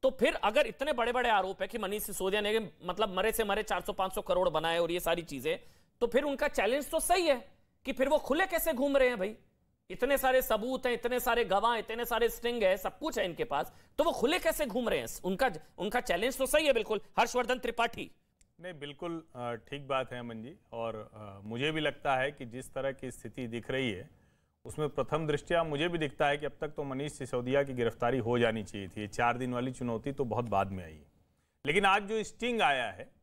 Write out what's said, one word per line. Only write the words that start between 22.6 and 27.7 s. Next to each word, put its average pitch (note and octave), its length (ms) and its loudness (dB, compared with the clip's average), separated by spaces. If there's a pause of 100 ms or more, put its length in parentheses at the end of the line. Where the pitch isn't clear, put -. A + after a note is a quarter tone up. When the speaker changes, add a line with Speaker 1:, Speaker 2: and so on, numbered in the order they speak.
Speaker 2:
तरह C3+ 180 -2
की B2+ 200 -8
स्थिति A#2+ 360 -10
दिख A#2 240 -6
रही C3 200 0
है, - 280 -10 (460)
उसमें D3 240 -4
प्रथम D#3 380 -2
दृष्टया E3 360 0
मुझे D3+ 240 0
भी F3 100 -2
दिखता D3+ 300 0
है C#3+ 100 2
कि D3 80 -6
अब C#3 60 -4 (100)
तक D#3 60 -4
तो D3+ 160 -6
मनीष C#3 300 -6
सिसोदिया B2+ 500 0
की C#3 100 -2